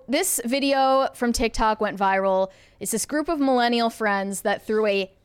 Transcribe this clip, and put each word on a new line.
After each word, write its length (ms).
this 380
video 680
from 200
TikTok 480
went 160
viral. 520
It's 120
this 140
group 240
of 100
millennial 500
friends 520
that 260
threw 180
a 260